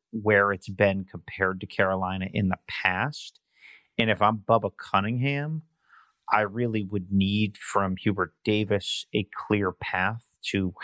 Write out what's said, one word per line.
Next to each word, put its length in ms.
where 400
it's 180
been 360
compared 560
to 40
Carolina 680
in 180
the 180
past, 720
and 120
if 120
I'm 160
Bubba 400
Cunningham, 840
I 100
really 440
would 260
need 460
from 400
Hubert 360
Davis 680
a 220
clear 380
path 520
to 300